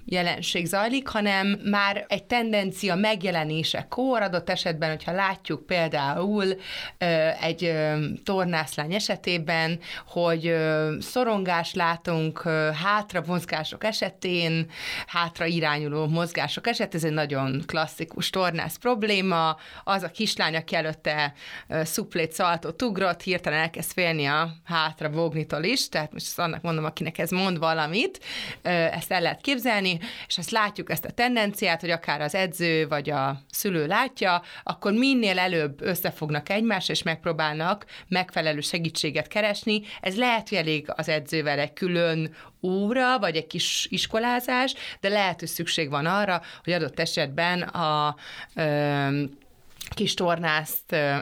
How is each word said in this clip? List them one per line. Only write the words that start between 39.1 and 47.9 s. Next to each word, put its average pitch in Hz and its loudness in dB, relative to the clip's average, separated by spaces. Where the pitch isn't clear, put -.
keresni. 214 0
Ez 185 -2
lehet, 233 2
hogy 202 0
elég 156 0
az 160 -2
edzővel 151 0
egy 143 -2
külön 165 0
óra, 226 2
vagy 175 0
egy 156 -2
kis - -2
iskolázás, 247 0
de 196 0
lehet, 196 2
hogy 165 -8
szükség 165 -2
van 143 0
arra, 185 2
hogy 170 0
adott 160 0
esetben 165 0
a, 151 0